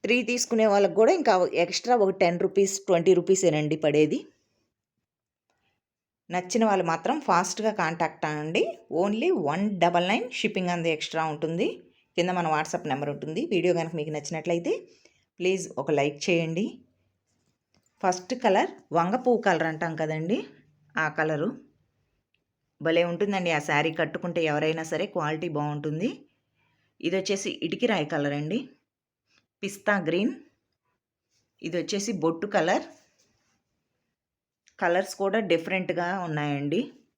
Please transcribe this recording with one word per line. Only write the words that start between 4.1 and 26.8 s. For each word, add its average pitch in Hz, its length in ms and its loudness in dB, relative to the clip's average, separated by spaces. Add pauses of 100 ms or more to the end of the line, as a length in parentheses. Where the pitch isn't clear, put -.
నచ్చిన 180 340 0
వాళ్ళు 190 220 2
మాత్రం 226 360 -2
ఫాస్ట్గా 190 540 2
కాంటాక్ట్ 165 480 -2
అవ్వండి. 151 340 -2 (380)
only 220 280 0 (200)
వన్ 180 160 -2 (180)
డబల్ 175 280 2
నైన్ 359 140 -2 (140)
షిప్పింగ్ 185 360 -2
అంది 170 200 0
ఎక్స్ట్రా 160 380 -4
ఉంటుంది. 165 340 -2 (500)
కింద 180 120 0 (100)
మన 170 160 0
WhatsApp 156 380 -2
నెంబర్ 143 220 -4
ఉంటుంది. 156 280 -6 (100)
వీడియో 175 260 2
కనుక 165 200 -4
మీకు 151 160 -4
నచ్చినట్లయితే 170 580 -2 (680)
ప్లీజ్ 185 260 0 (180)
ఒక 156 160 -2
లైక్ 147 180 0 (100)
చేయండి. 165 380 0 (1400)
ఫస్ట్ 180 300 0 (120)
కలర్ 220 280 4 (240)
వంగ 180 180 2 (120)
పువ్వు 226 200 4
కలర్ 165 240 4
అంటాం 160 300 -4
కదండి, 160 380 -2 (560)
ఆ 156 120 0 (120)
కలరు 156 320 0 (1300)
భలే 165 240 4
ఉంటుందండి. 185 480 0
ఆ - 100 2
శారీ 156 320 2
కట్టుకుంటే 170 400 -2 (120)
ఎవరైనా 156 380 0
సరే 170 240 -2
క్వాలిటీ 156 340 -2 (100)
బాగుంటుంది. 151 520 -4 (1000)